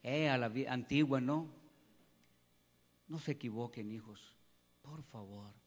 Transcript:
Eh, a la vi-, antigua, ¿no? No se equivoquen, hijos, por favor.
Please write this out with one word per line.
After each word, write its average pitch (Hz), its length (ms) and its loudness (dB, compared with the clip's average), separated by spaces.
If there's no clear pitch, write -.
Eh, 147 280 2
a 131 80 6
la 120 100 2
vi-, 123 180 0
antigua, 135 540 4
¿no? 151 280 2
No 156 120 -6
se 147 140 -2
equivoquen, 113 580 -6
hijos, 110 420 -12
por 151 220 -14
favor. 101 500 -14